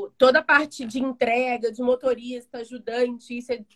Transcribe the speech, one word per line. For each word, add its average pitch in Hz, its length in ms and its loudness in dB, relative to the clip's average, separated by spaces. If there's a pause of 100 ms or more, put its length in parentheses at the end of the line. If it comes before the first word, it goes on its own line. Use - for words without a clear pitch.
o, - 120 -12
toda 262 220 6
a 311 40 0
parte 294 420 2
de 226 140 -6
entrega, 247 720 -2
de 247 80 -8
motorista, 247 800 -4
ajudante, 240 800 -6
isso 240 140 -6
é, 220 140 -8 (100)